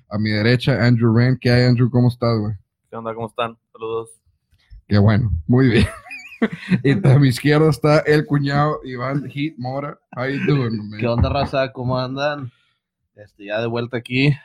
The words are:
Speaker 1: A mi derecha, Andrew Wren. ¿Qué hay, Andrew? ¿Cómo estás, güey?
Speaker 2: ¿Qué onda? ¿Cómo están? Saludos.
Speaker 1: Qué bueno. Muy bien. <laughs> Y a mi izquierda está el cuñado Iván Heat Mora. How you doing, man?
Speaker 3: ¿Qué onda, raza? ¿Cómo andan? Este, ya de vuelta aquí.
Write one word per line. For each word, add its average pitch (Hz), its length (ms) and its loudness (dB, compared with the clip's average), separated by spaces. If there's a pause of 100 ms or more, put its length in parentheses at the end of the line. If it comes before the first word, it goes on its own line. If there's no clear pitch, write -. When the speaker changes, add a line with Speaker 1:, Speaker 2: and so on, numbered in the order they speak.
Speaker 1:
A 104 100 -6
mi 107 120 0
derecha, 117 560 2
Andrew 117 260 4
Wren. 127 280 4
¿Qué 123 100 2
hay, 123 140 4
Andrew? 123 260 4
¿Cómo 123 180 4
estás, 117 300 0
güey? 104 160 -4 (360)
Speaker 2:
¿Qué 117 60 -14
onda? 113 180 -8
¿Cómo 113 140 -10
están? 117 300 -6 (140)
Saludos. 113 380 -8 (760)
Speaker 1:
Qué 104 120 2
bueno. 104 320 4 (160)
Muy 127 220 4
bien. 110 220 4
<laughs> - 60 -16 (880)
Y 139 60 2
a 127 280 4
mi 143 100 4
izquierda 147 420 2
está 151 300 2
el 151 260 0
cuñado 143 580 -2
Iván 131 460 -6
Heat 147 260 -8
Mora. 135 420 -10 (160)
How 123 120 -6
you 135 200 -4
doing, 113 440 -2
man? 104 100 -10
Speaker 3:
¿Qué 120 80 -2
onda, 120 220 0
raza? 135 420 -4
¿Cómo 127 260 -4
andan? 139 540 -6 (640)
Este, 104 320 -20
ya 104 120 -4
de 117 80 -4
vuelta 120 300 -6
aquí. 131 380 0 (100)